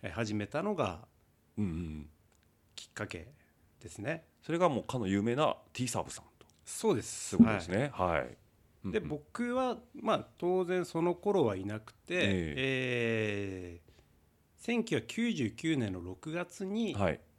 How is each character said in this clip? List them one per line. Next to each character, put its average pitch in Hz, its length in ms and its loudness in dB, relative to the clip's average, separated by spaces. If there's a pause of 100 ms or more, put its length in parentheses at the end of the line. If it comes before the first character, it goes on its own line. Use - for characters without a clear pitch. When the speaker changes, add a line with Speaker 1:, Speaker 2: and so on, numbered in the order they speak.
Speaker 1:
え 104 60 -4
ー、 - 20 -6
始 104 220 -2
め 104 140 0
た 151 140 -2
の 202 140 -2
が 98 320 -2 (500)
Speaker 2:
う 107 40 0
ん - 20 2
う 98 40 0
ん 85 40 -2
う - 20 -2
ん。 78 360 -6 (640)
Speaker 1:
き - 120 -14
っ - 60 -20
か 104 140 -6
け 90 240 -10 (480)
で - 100 -16
す - 100 -14
ね。 147 260 -4 (160)
Speaker 2:
そ - 100 -6
れ 165 80 2
が 180 100 8
も 120 120 2
う - 20 -8
か - 160 -4
の 101 80 0
有 98 140 6
名 117 140 2
な 147 200 2 (180)
T 123 140 -2
サ 104 140 -2
ー - 20 -2
ブ 69 80 -8
さ - 100 -12
ん - 40 -20 (120)
と。 - 80 -20 (200)
Speaker 1:
そ - 260 0
う 160 40 4
で - 60 0
す。 - 280 -8
Speaker 2:
そ 95 80 -4
う - 40 10
い - 20 12
う 117 40 10
こ 113 60 2
と 101 60 0
で 85 60 -8
す 87 40 -10
ね。 117 240 0
Speaker 1:
は 92 120 0
い。 87 40 2
Speaker 2:
は 82 100 2
い。 - 20 0
う - 40 -2
ん 62 40 -12 (560)
う - 40 -2
ん。 - 20 -4
Speaker 1:
で、 - 80 0
僕 240 560 -4
は、 254 220 0 (160)
ま 220 200 0
あ、 - 140 -2 (100)
当 180 280 2
然 180 200 0
そ 165 160 -2
の 175 140 2
頃 190 300 4
は 101 100 4
い 95 100 -4
な 107 140 -4
く - 140 -18
て、 - 220 -8
Speaker 2:
え 180 40 2
え。 92 380 2
Speaker 1:
え 110 1300 0
ー、 - 60 -20 (680)
千 233 260 -2
九 165 140 0
百 - 100 -2
九 233 240 0
十 139 200 0
九 160 260 0
年 107 160 0
の 90 80 -6
六 92 300 -10
月 175 340 -6
に、 208 280 -2
Speaker 2:
は 98 180 4
い。 - 80 -2 (200)